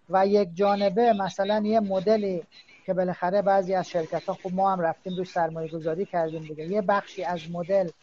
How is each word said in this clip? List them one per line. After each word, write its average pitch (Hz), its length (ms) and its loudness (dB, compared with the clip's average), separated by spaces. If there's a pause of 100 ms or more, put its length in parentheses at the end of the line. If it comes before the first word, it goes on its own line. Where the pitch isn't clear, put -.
(100)
و 190 160 4
یک 202 280 4
جانبه 202 580 2
مثلاً 196 520 0
یه 220 160 2
مدلی 190 600 0 (440)
که 190 80 -2
بالاخره 180 480 0
بعضی 190 320 2
از 180 140 -2
شرکت‌ها، 170 540 -4
خب 190 120 -6
ما 190 180 2
هم 185 80 -2
رفتیم 170 360 -2
روش 180 120 -4
سرمایه 165 400 -2
گذاری 165 380 -4
کردیم 160 360 -2
دیگه، 156 240 -10
یه 202 160 0
بخشی 196 420 -2
از 170 160 -4 (120)
مدل 175 360 0 (140)